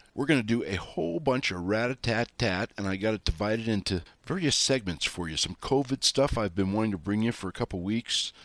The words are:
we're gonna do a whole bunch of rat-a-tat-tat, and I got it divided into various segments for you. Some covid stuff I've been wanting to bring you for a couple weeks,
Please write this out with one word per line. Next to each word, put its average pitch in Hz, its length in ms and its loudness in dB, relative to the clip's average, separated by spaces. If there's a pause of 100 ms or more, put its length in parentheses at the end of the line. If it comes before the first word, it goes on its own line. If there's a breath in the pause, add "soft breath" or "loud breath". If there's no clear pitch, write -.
(160)
we're 143 100 -2
gonna 139 160 4
do 113 220 2
a 90 120 -2
whole 170 440 -2
bunch 131 320 2
of 90 80 -4
rat-a-tat-tat, 113 1160 0
and 101 100 -2
I 95 80 -2
got 107 180 2
it 101 120 -4
divided 107 420 0
into 98 360 0 (220 soft breath)
various 160 300 0
segments 98 480 0
for 87 240 -4
you. 78 80 -6
Some 85 260 -2
covid 131 440 0
stuff - 320 2
I've 101 180 -2
been 95 160 2
wanting 107 200 2
to 95 60 -2
bring 101 240 0
you 117 120 2
for - 160 -8
a - 20 -10
couple 98 300 -4
weeks, 107 500 -2 (120)